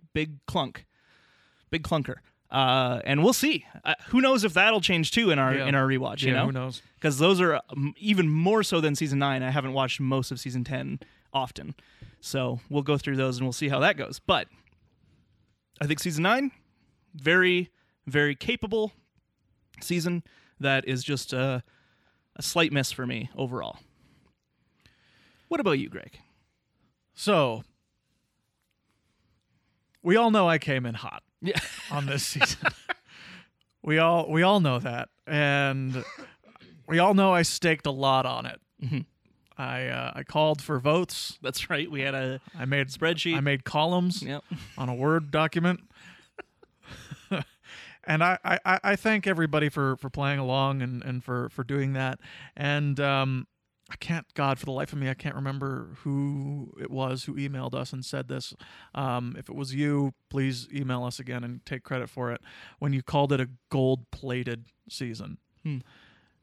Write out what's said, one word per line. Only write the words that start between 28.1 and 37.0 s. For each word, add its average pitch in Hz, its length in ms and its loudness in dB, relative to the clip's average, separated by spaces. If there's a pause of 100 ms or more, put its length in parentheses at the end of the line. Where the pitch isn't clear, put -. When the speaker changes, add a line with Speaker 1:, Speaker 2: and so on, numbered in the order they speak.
Speaker 2:
we 175 140 6
all 233 140 6
know 202 180 6
I 165 100 4
came 131 280 0
in 117 80 -6
hot - 280 -12 (200)
Speaker 1:
Yeah. 190 160 -2 (320)
Speaker 2:
on 143 160 -4
this 139 180 -2
season. - 380 0
<laughs> 131 60 2 (1200)
We 151 120 4
all, 165 320 4
we 160 120 4
all 196 180 6
know 135 180 4
that. 120 320 -6 (160)
And 139 760 0 (840)
we 165 120 4